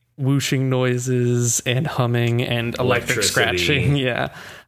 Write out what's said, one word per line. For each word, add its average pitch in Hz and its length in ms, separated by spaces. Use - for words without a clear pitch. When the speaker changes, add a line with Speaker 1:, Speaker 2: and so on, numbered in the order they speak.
Speaker 1:
whooshing 135 540
noises 123 960
and 131 220
humming 120 540
and 117 360
electric 123 400
Speaker 2:
Electricity. 117 400
Speaker 1:
scratching. 139 380
<laughs> 135 80
Yeah. 127 240